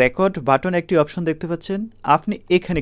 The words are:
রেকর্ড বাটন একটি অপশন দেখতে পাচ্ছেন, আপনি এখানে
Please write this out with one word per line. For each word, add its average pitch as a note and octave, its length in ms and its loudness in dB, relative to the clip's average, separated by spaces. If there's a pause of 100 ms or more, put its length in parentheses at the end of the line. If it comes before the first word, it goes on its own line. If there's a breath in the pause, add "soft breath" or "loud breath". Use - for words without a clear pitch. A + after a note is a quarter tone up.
রেকর্ড F#3+ 300 0 (160)
বাটন C#3 320 2
একটি E3 120 -4 (100)
অপশন D3+ 260 -6
দেখতে D#3+ 220 -6
পাচ্ছেন, F#3+ 280 -6 (360)
আপনি G#3 200 -2 (220)
এখানে F3+ 240 -2